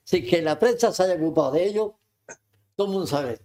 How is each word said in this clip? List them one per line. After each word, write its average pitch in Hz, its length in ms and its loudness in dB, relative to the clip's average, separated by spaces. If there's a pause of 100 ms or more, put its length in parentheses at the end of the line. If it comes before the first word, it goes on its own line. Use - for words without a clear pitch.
sí, 180 200 0
que 175 160 2
la 156 160 0
prensa 233 360 2
se - 100 -2
haya 185 120 2
ocupado 156 360 0
de 160 160 2
ello, 208 280 -4 (840)
todo 202 120 0
el 196 40 -4
mundo 190 160 -2
sabe, 139 360 -2